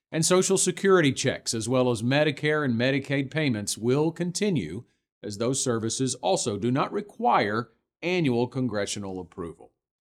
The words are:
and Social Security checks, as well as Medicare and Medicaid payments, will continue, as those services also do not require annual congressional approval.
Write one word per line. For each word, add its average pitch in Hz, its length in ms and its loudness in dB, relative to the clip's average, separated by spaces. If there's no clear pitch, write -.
and 160 160 0
Social 185 320 4
Security 180 540 4
checks, - 420 -2
as 110 140 -4
well 127 240 2
as 107 100 -4
Medicare 151 600 2
and 127 100 0
Medicaid 135 560 0
payments, 123 480 -2
will 135 320 2
continue, 165 720 -2
as 104 160 -8
those 123 240 0
services 117 540 -2
also 170 400 0
do 113 160 0
not 151 200 -2
require 165 760 0
annual 147 460 2
congressional 101 720 -4
approval. 87 500 -12